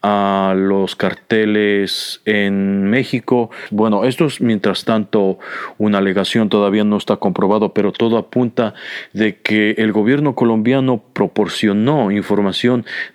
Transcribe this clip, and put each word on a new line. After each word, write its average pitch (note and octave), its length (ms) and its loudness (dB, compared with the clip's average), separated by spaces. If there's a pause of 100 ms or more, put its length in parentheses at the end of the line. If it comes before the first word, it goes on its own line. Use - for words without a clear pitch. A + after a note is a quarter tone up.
a G2 480 2
los F#2+ 420 0
carteles G#2 1300 -2
en G2 640 0
México. A#2+ 580 0 (220)
Bueno, G#2 340 2
esto C3 220 0
es, - 160 -6
mientras G#2+ 420 0
tanto, G#2 540 0 (400)
una G#2+ 180 2
alegación, G2 540 0
todavía G#2 340 2
no G#2 140 2
está - 180 -2
comprobado, G2+ 560 0
pero G2+ 180 0
todo A#2 280 0
apunta A#2 560 -2 (400)
de G#2 220 0
que G#2+ 420 0
el A2 140 2
gobierno C3 420 2
colombiano A#2+ 680 2 (120)
proporcionó G#2+ 960 0
información G#2 720 0 (300)